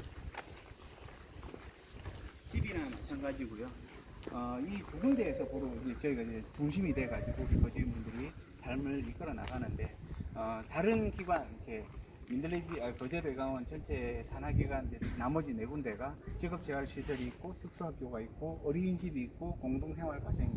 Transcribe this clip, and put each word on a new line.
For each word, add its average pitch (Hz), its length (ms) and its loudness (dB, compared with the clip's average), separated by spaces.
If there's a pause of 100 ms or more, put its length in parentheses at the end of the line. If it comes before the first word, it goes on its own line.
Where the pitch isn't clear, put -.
(2500)
집이나 339 400 2
마찬가지고요. 240 760 -2 (680)
어, 123 280 0
이 196 180 -2 (120)
두 151 100 -6
군데에서 185 480 6
보러 135 180 0 (100)
이제 120 220 -2
저희가 139 240 4
이제 113 220 -2 (100)
중심이 151 380 4
돼가지고 - 580 2
우리 - 120 10
거주민분들이 123 680 2 (300)
삶을 135 480 0
이끌어 160 240 -4
나가는데, 117 640 -2 (400)
어, 220 340 0
다른 214 420 6
기관, 175 360 2 (200)
이렇게 220 200 -4 (420)
민들레지-, 160 540 0
아, 120 120 0
거제대강원 135 720 0
전체 175 580 -2
산하기관들 - 760 2 (180)
나머지 139 380 2
네 110 100 0
군데가 127 500 -2 (220)
직업재활시설이 139 920 0
있고 180 320 -6
특수학교가 135 600 -4
있고 151 440 -4
어린이집이 170 580 4
있고 117 340 -2
공동생활과정이 156 1000 2